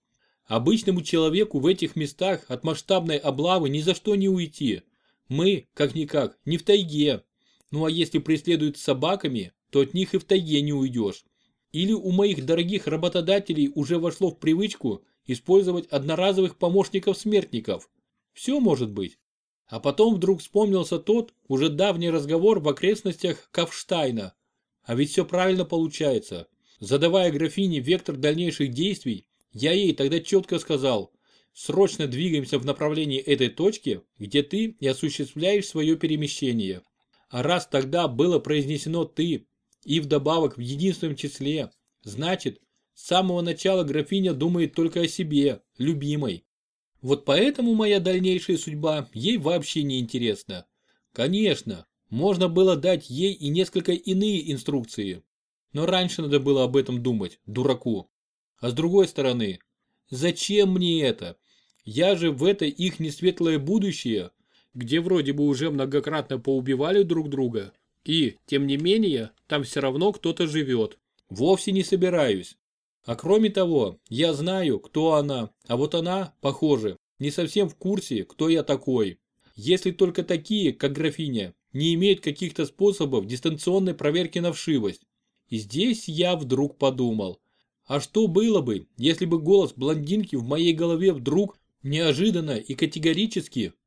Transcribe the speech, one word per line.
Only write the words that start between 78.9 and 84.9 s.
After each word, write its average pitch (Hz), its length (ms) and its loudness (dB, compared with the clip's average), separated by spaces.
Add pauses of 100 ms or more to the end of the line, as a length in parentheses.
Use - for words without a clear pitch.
Если 175 340 0
только 180 320 0
такие, 180 480 0
как 143 220 -2
графиня, 143 600 -4 (200)
не 160 220 0
имеют 190 260 4
каких-то 160 440 -4
способов 143 600 0
дистанционной 165 680 -2
проверки 151 460 -2
на 104 140 -2
вшивость. 113 480 -2 (480)